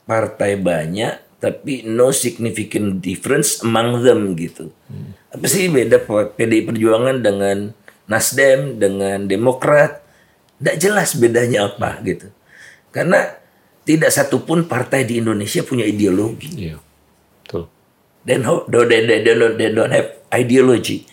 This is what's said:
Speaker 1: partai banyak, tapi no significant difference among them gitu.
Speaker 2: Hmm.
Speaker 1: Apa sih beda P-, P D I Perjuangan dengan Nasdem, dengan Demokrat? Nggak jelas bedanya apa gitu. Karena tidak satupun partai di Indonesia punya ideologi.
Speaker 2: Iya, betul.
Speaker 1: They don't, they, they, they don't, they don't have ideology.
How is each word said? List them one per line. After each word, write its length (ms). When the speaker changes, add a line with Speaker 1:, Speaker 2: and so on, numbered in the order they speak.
Speaker 1:
partai 480
banyak, 640
tapi 480
no 240
significant 880
difference 640
among 400
them 320
gitu. 360
Speaker 2:
Hmm. 280
Speaker 1:
Apa 160
sih 240
beda 320
P-, 320
P 100
D 140
I 80
Perjuangan 560
dengan 480
Nasdem, 680
dengan 480
Demokrat? 800
Nggak 180
jelas 380
bedanya 560
apa 320
gitu. 240
Karena 480
tidak 240
satupun 560
partai 400
di 100
Indonesia 460
punya 240
ideologi. 840
Speaker 2:
Iya, 80
betul. 300
Speaker 1:
They 160
don't, 300
they, 340
they, 220
they 100
don't, 220
they 160
don't 180
have 300
ideology. 840